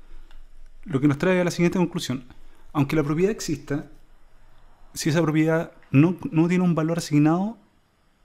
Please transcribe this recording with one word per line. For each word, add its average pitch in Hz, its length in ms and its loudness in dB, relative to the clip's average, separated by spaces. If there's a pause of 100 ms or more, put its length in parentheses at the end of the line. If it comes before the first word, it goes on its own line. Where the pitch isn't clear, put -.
(840)
Lo 135 160 -2
que 147 80 4
nos 139 80 0
trae 185 240 2
a - 20 2
la 170 80 -2
siguiente 175 260 0
conclusión. 170 460 -2 (480)
Aunque 147 240 -2
la 156 80 2
propiedad 160 280 0
exista, 160 600 -6 (1000)
si - 160 -4
esa 160 120 2
propiedad 160 520 2 (180)
no, 160 240 6 (160)
no 165 160 4
tiene 180 160 2
un 175 100 2
valor 160 260 -2
asignado, 165 580 0 (680)